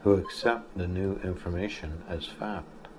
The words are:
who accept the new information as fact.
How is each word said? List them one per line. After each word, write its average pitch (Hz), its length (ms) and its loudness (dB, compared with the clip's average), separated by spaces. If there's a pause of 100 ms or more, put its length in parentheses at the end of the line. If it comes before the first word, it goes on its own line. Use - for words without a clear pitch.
who 101 100 10
accept 110 640 2
the 90 100 0
new 95 340 0
information 87 840 -2
as 85 180 -4
fact. - 600 -8 (120)